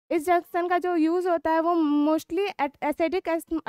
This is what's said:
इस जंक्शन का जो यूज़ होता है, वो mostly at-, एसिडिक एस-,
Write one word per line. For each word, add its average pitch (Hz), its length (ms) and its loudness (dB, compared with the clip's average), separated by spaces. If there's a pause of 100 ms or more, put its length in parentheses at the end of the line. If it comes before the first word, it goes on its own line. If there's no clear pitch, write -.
(120)
इस 302 140 0
जंक्शन 349 420 0
का 359 100 0
जो 349 180 0
यूज़ 349 340 0
होता 330 220 0
है, 320 80 2
वो 339 160 2 (300)
mostly 320 540 -2
at-, 277 240 -6
एसिडिक 330 440 -2
एस-, 330 420 -4